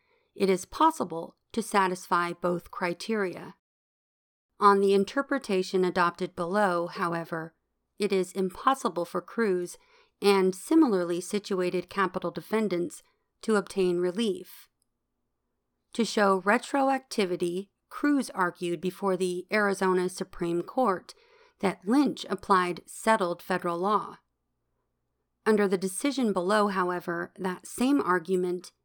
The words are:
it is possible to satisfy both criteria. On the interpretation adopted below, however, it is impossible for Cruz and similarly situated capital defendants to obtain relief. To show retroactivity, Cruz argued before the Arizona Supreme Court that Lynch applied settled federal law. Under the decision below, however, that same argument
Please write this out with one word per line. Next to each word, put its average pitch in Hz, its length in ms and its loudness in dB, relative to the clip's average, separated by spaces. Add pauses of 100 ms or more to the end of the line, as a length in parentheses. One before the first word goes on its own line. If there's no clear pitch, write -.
(340)
it 196 160 2
is 185 140 2
possible 180 720 0 (160)
to 233 100 -4
satisfy 180 720 -2
both 175 400 -4
criteria. 180 840 -4 (1000)
On 202 220 6
the 196 140 4
interpretation 196 880 0
adopted 180 500 0
below, 180 540 0
however, 170 680 -6 (460)
it 202 140 0
is 185 180 0
impossible 190 720 -2
for 180 160 -6
Cruz 180 580 -4 (440)
and 190 340 4
similarly 185 640 2
situated 180 680 -4
capital 180 420 0
defendants 180 720 -2 (380)
to 220 160 2
obtain 190 400 0
relief. 180 720 -4 (1200)
To 226 140 0
show 196 340 2
retroactivity, 202 1300 0 (220)
Cruz 285 440 0
argued 175 460 -2
before 185 380 -2
the 180 340 -2
Arizona 190 560 2
Supreme 175 540 -4
Court 196 520 -2 (460)
that 185 260 -4
Lynch 254 440 2
applied 180 560 0
settled 180 560 0
federal 175 360 -2
law. 190 420 -2 (1300)
Under 208 220 4
the 190 100 0
decision 233 540 -2
below, 202 380 2
however, 180 680 -4
that 185 300 -6
same 269 340 0
argument 180 680 0 (140)